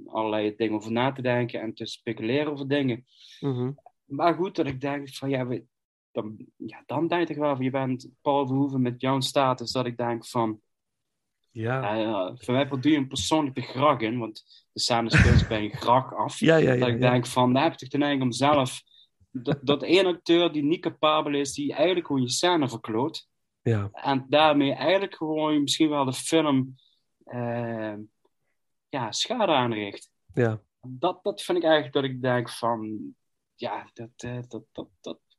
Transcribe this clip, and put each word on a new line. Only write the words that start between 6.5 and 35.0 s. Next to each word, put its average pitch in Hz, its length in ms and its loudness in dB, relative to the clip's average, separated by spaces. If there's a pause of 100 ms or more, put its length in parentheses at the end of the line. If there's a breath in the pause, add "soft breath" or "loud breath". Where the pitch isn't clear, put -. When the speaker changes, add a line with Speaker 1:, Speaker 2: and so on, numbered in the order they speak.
Speaker 1:
ja, - 280 -14
dan 151 220 -2
denk 170 220 0
ik 156 80 -6
wel 147 180 0
van, 131 100 -2
je 131 60 0
bent 131 380 -4 (120)
Paul 139 260 2
Verhoeven 135 340 0
met 123 200 -2
jouw 135 180 0
status, 131 520 0
dat 127 140 -2
ik 120 120 -6
denk 117 280 -4
van, 113 360 -2 (880)
Speaker 2:
Ja. 120 300 -4
Speaker 1:
ja, 104 140 -2
ja, 107 420 -2
voor - 160 -4
mij 135 140 2
doe 135 240 0
je 156 60 4
hem 135 100 0
persoonlijk 139 480 -2
de 131 60 -4
gracht 135 400 0
in, 113 180 -2
want - 520 -10
de - 80 -10
scène 117 380 0
speelt 120 220 8
zich - 80 2
bij 107 160 -2
een 104 80 -4
gracht 127 420 2
af. - 280 -6
Speaker 2:
<laughs> - 80 6
Ja, 165 60 8
ja, 143 180 6
ja, 123 60 2
Speaker 1:
Dat 123 100 2
ik 120 120 0
Speaker 2:
ja. 123 100 6
Speaker 1:
denk 123 140 2
van, 123 280 2
daar 135 100 4
heb 160 100 2
ik - 60 -16
toch 131 100 -16
de 143 80 -4
neiging 143 260 0
om 123 80 0
zelf, 135 500 2 (500 soft breath)
dat, 131 300 -4
dat 135 220 2
één 185 220 6
acteur 170 460 2
die 151 120 -2
niet 165 180 0
capabel 151 520 0
is, 139 200 -2
die 143 200 -4
eigenlijk 170 340 0
gewoon 139 140 0
je 123 80 -2
scène 160 400 2
verkloot. 117 580 -4 (340)
Speaker 2:
Ja. 104 300 0
Speaker 1:
En 135 380 -2
daarmee 143 440 4
eigenlijk 185 420 0
gewoon 156 460 0
misschien 143 280 2
wel 143 160 2
de 131 80 -2
film, 135 640 0 (480)
eh, 117 720 -6 (960)
ja, 123 220 -6
schade 226 400 0
aanricht. 117 580 0 (240)
Speaker 2:
Ja. 113 280 0 (260)
Speaker 1:
Dat, 131 360 -4
dat 202 180 -4
vind 180 160 0
ik 170 60 0
eigenlijk 151 300 4
dat 143 100 2
ik 131 180 -6
denk 123 280 0
van, 110 500 -4 (560)
ja, - 380 -8
dat, 117 220 -14
eh, 123 320 -10
dat, 110 240 -14
dat, - 160 -14 (140)